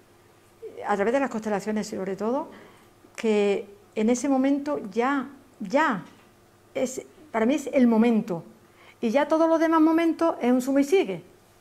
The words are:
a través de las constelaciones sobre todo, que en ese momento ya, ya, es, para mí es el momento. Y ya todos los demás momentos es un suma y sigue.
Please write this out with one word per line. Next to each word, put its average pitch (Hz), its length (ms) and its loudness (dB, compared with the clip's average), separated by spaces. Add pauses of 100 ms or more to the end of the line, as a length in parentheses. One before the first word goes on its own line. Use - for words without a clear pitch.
(880)
a 202 100 -2
través 202 160 0
de 277 80 2
las 254 100 -2
constelaciones 214 560 -4
sobre 190 300 -8
todo, 254 320 -4 (640)
que 208 540 0 (260)
en 220 140 0
ese 247 220 0
momento 277 500 0 (100)
ya, 254 380 -2 (320)
ya, 233 420 0 (720)
es, - 280 -4 (280)
para 220 140 -2
mí 262 100 2
es 302 180 -6
el 254 140 4
momento. 220 560 2 (600)
Y 226 80 0
ya 285 180 2
todos 320 200 2
los 320 120 2
demás 320 220 4
momentos 330 580 2
es 240 100 2
un 254 120 2
suma 277 180 0
y 277 40 4
sigue. 202 380 0 (380)